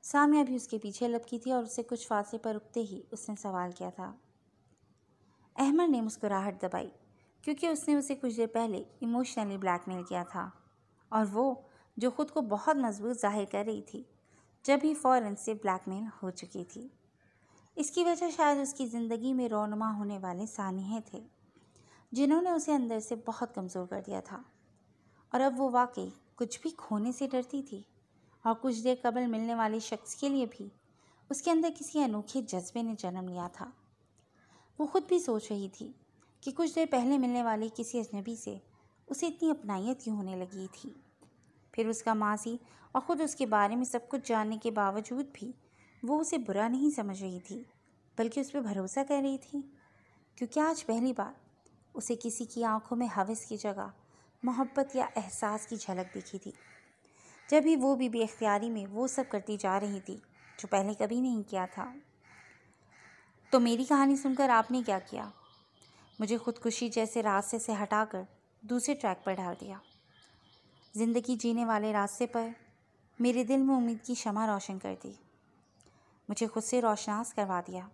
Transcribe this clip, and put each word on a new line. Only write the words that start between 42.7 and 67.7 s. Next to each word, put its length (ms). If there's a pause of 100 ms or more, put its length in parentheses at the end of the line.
और 60
ख़ुद 200
उसके 260
बारे 280
में 100
सब 220
कुछ 200
जानने 300
के 140
बावजूद 640
भी 180 (500)
वो 160
उसे 200
बुरा 280
नहीं 240
समझ 300
रही 180
थी, 260 (520)
बल्कि 240
उस 100
पर 100
भरोसा 420
कर 180
रही 180
थी, 220 (760)
क्योंकि 220
आज 240
पहली 300
बार 220 (600)
उसे 220
किसी 280
की 200
आंखों 300
में 120
हवस 380
की 120
जगह 360 (500)
मोहब्बत 520
या 220
एहसास 480
की 120
झलक 360
दिखी 240
थी, 160 (960)
जब 140
भी 120
वो 200
बीबी 260
इख्तियारी 480
में 180
वो 200
सब 220
करती 280
जा 200
रही 220
थी 220 (380)
जो 80
पहले 280
कभी 260
नहीं 220
किया 240
था। 260 (1600)
"तो 80
मेरी 260
कहानी 320
सुनकर 340
आपने 320
क्या 180
किया? 300 (880)
मुझे 180
खुदकुशी 520
जैसे 340
रास्ते 360
से 140